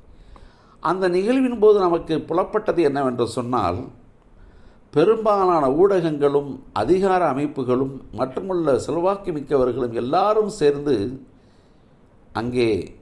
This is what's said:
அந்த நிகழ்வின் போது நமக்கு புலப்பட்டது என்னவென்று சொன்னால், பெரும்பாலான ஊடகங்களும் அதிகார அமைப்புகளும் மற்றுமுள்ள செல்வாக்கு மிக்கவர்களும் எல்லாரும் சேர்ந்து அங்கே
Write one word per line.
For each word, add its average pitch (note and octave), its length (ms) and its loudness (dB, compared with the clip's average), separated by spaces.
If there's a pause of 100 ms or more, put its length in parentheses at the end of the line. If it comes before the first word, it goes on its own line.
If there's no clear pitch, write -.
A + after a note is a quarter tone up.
(840)
அந்த F3+ 260 -2
நிகழ்வின் A#3 520 0
போது G#3 180 6
நமக்கு E3+ 440 0
புலப்பட்டது F#3 600 -2
என்னவென்று C3 460 0
சொன்னால், A2+ 500 -2 (1120)
பெரும்பாலான F#3+ 800 2
ஊடகங்களும் D3 800 2 (220)
அதிகார F#3 540 2
அமைப்புகளும் C3+ 680 -2 (180)
மற்றுமுள்ள D3+ 680 -2
செல்வாக்கு F3+ 540 -2
மிக்கவர்களும் B2+ 640 0
எல்லாரும் G3+ 560 0
சேர்ந்து C#3+ 420 0 (1400)
அங்கே A#2+ 380 0 (320)